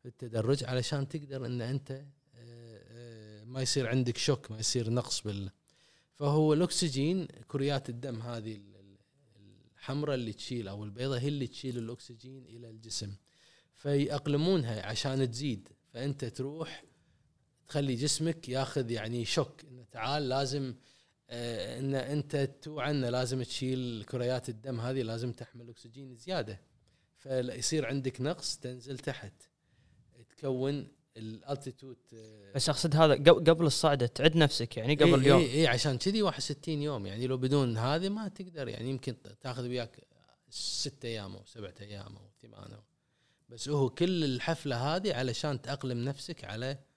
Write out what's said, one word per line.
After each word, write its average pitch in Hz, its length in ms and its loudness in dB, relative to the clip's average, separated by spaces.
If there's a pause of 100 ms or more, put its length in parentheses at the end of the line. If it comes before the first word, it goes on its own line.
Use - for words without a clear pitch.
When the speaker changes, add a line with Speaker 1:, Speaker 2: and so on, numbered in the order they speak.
Speaker 1:
التدرج 120 580 0
علشان 131 440 -2
تقدر 139 380 -8
إن 123 160 -4
أنت، 131 300 -4
آه، 135 140 -10 (300)
آه، 117 1080 -20
ما 127 180 -6
يصير 127 260 0
عندك 120 300 2
شوك، - 340 0
ما 110 80 -10
يصير 113 300 0
نقص 120 320 0
بال-، 101 300 -6 (640)
فهو 151 400 4
الأكسجين، 165 760 2 (200)
كريات 139 420 -2
الدم 120 320 -8
هذه 113 340 -8
ال-، 101 200 -20
ال-، 98 220 -20 (800)
الحمراء 143 380 -2
اللي 113 180 -4
تشيل 117 340 -8
أو 101 160 -8
البيضاء 120 360 -4
هي 135 80 -2
اللي 139 200 -2
تشيل 123 300 -8
الأكسجين 120 680 -12
إلى 117 240 -18
الجسم، 110 460 -10 (580)
فيأقلمونها 143 1120 0
عشان 131 460 0
تزيد. 120 380 -6 (240)
فأنت 135 320 -6
تروح 143 580 -8 (840)
تخلي 139 280 0
جسمك 156 540 -2
ياخذ 131 420 -2
يعني 113 340 -2
شوك، - 380 -2
إنه 123 280 -20
تعال 131 380 -2
لازم 135 460 -2 (540)
آه، 120 500 -6
إن 135 160 -2
أنت 143 400 -4 (260)
توعى 151 300 -4
إن 135 140 0
لازم 123 380 0
تشيل 123 680 -4
كريات 123 400 -2
الدم 117 300 -8
هذه، 131 220 -2
لازم 113 300 -4
تحمل 117 380 -16
أكسجين 123 460 -18
زيادة، 113 460 -6 (560)
فيصير 127 680 -2
عندك 131 360 -4
نقص، - 360 -4
تنزل 127 420 -10
تحت، 107 340 -8 (1040)
تكون 139 500 -2 (300)
الالتيتود، 123 800 -10 (160)
آه. 110 420 -20
Speaker 2:
بس 131 140 2
أقصد 151 260 2
هذا 156 180 10
قب-، 156 360 12
قبل 165 160 6
الصعدة 143 420 4
تعد 156 300 4
نفسك، 139 400 2
يعني، 127 180 2
قبل 151 140 8
Speaker 1:
إي، 165 60 10
Speaker 2:
اليوم. 135 260 10
Speaker 1:
إي، 123 100 2
إي، 151 160 6
عشان 127 300 2
كذي 208 240 2
واحد 185 160 2
وستين 147 440 -4
يوم، 135 240 -2
يعني، 110 220 -4
لو 131 100 0
بدون 131 400 4
هذه 151 320 2
ما 208 180 -4
تقدر، 170 400 -8
يعني، 117 220 -6
يمكن 131 320 -6
ت-، - 60 -20
تاخذ 123 400 -8
وياك 120 400 -6 (420)
ستة - 580 -6
أيام 101 280 -6
أو 98 100 -18
سبعة 101 360 -14
أيام 101 340 -14
أو 101 140 -20 (120)
ثمانية. 104 420 -18 (640)
بس 120 200 -10
هو 139 200 4
كل 175 340 2
الحفلة 139 720 0
هذه 190 180 0
علشان 127 480 -2
تأقلم 127 440 -4
نفسك 139 400 -8
على 127 320 -6 (200)